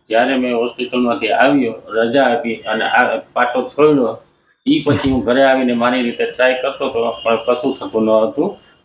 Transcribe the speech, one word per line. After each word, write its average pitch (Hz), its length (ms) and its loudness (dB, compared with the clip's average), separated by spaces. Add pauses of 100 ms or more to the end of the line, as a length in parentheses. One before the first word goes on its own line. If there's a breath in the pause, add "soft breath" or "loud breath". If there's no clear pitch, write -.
(100)
જ્યારે 127 280 2
મેં 123 180 -2
હોસ્પિટલમાંથી 120 760 -2
આવ્યો, 127 460 2 (120)
રજા 117 360 2
આપી 117 320 0
અને 110 300 -4
આ 104 320 0 (160)
પાટો 123 360 -2
છોડ્યો, 139 480 2 (500)
ઈ 151 120 2
પછી 139 320 0
હું 123 100 0
ઘરે 123 220 2
આવીને 131 300 2
મારી 123 280 0
રીતે 117 240 -2
ટ્રાય 127 280 0
કરતો 135 360 -4
હતો, 117 340 -4
પણ 117 120 2
કશું 123 380 -2
થતું 110 300 -4
ન 110 60 2
હતું 110 480 0 (280 soft breath)